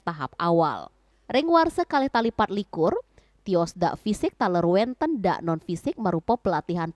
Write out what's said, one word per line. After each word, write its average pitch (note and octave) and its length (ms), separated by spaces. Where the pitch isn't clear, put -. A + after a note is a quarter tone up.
tahap D3 320
awal. E3 560
Ring C#4 160
warsa E4 400
kalih C#4 240
talipat A3+ 400
likur, F#3+ 400
tios E3+ 240
dak - 320
fisik G#3+ 320
taler F3 320
wenten A#3+ 560
dak E3+ 240
non E3 160
fisik - 320
marupa F#3 400
pelatihan E3+ 600